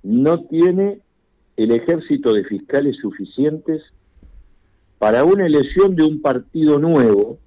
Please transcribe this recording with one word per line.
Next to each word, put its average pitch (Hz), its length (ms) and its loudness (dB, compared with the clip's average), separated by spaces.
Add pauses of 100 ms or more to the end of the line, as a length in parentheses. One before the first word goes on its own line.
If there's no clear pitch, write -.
No 135 440 -2
tiene 185 560 0 (540)
el 113 160 0
ejército 135 640 -2
de 101 120 0
fiscales 139 520 -4
suficientes 151 880 -6 (1120)
para 113 260 0
una 190 220 2
elección 170 500 2
de 160 80 2
un 156 180 0
partido 147 580 0
nuevo 151 680 2